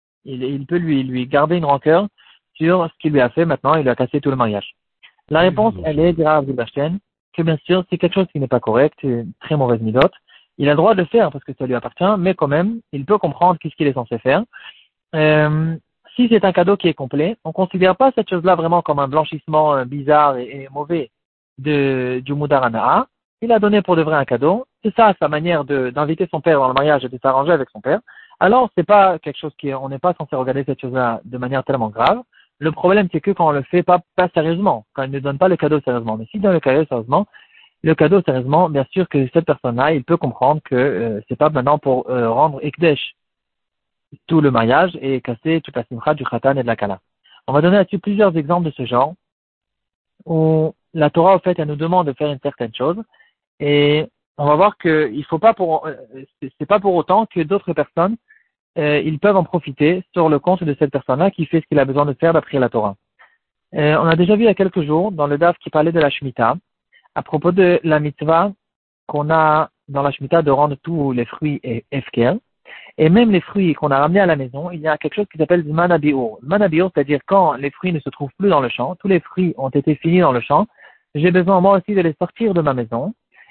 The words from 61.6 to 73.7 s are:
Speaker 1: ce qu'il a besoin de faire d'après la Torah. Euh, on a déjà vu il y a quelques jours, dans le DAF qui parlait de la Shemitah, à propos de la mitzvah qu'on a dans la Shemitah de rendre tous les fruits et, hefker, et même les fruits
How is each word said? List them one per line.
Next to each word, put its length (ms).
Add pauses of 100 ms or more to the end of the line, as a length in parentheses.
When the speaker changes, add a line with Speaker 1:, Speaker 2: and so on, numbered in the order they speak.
Speaker 1:
ce 60
qu'il 120
a 60
besoin 200
de 80
faire 200
d'après 260
la 100
Torah. 260 (800)
Euh, 240
on 80
a 80
déjà 200
vu 80
il 20
y 40
a 40
quelques 300
jours, 280
dans 160
le 100
DAF 200
qui 120
parlait 220
de 80
la 100
Shemitah, 460 (600)
à 80
propos 280
de 320
la 160
mitzvah 520 (560)
qu'on 220
a 400 (180)
dans 160
la 80
Shemitah 300
de 100
rendre 320
tous 280
les 140
fruits 380
et, 280
hefker, 460 (600)
et 100
même 220
les 100
fruits 320